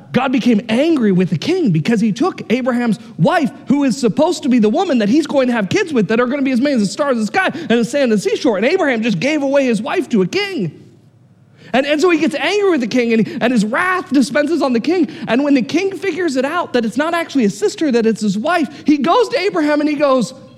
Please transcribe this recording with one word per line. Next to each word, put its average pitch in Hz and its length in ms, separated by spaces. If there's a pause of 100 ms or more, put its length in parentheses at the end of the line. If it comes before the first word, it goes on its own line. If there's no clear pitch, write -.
(120)
God 254 200
became 233 360
angry 254 440
with 180 180
the 165 80
king 330 320
because 175 300
he 220 120
took - 400
Abraham's 240 460 (200)
wife, 285 340 (160)
who 285 160
is 247 140
supposed 294 460
to 277 40
be 247 100
the 214 100
woman 302 300
that 202 100
he's 285 180
going 269 200
to 247 60
have 208 160
kids 349 240
with, 220 160
that 226 120
are 247 60
gonna 269 160
be 269 80
as 240 100
many 285 140
as 233 80
the 196 40
stars 277 320
of - 0
the 214 80
sky 370 260
and 311 180
the 233 140
sand 277 280
of 202 80
the 381 100
seashore. 285 280
And 214 80
Abraham 285 360
just 208 180
gave 285 220
away 277 220
his 233 160
wife 285 300
to 196 120
a 180 40
king. 208 520 (960)
And, 269 120
and 294 140
so 359 100
he 320 80
gets 302 160
angry 381 360
with 302 100
the 240 60
king, 233 280
and, 226 280
and 247 100
his 214 120
wrath 359 460
dispenses 285 500
on 269 140
the 233 60
king. 330 280 (180)
And 240 160
when 285 120
the 262 80
king 381 340
figures 330 400
it 262 80
out, 320 300
that 240 100
it's 220 140
not 320 160
actually 330 300
his 202 120
sister, 339 360
that 233 120
it's 226 160
his 208 160
wife, 311 500
he 294 120
goes 370 320
to 370 80
Abraham 302 420
and 294 80
he 302 60
goes, 269 400 (240)